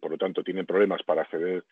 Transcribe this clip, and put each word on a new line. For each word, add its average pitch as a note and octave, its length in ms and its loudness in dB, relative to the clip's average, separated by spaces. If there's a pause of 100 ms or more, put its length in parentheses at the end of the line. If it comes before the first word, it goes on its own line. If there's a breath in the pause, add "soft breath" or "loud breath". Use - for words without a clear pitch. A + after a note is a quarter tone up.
por D#2 120 -6
lo D#2+ 40 -4
tanto, F2+ 280 -2
tienen F#2 220 -4
problemas F#2 360 4
para E2 200 2
acceder F2 500 -4